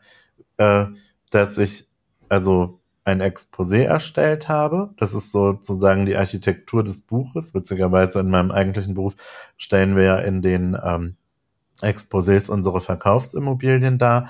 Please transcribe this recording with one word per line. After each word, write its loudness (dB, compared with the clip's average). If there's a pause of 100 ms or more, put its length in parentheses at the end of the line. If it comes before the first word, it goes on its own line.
(580)
äh, 4 (440)
dass 0
ich -2 (400)
also 0 (240)
ein 0
Exposé -2
erstellt -2
habe. -2
Das -4
ist -8
sozusagen 2
die 0
Architektur -2
des -8
Buches. -6
Witzigerweise 0
in 0
meinem 2
eigentlichen -2
Beruf -4 (400)
stellen 0
wir 6
ja 4
in -4
den, 0
ähm, -4 (640)
Exposés 0
unsere -2
Verkaufsimmobilien 0
dar. 2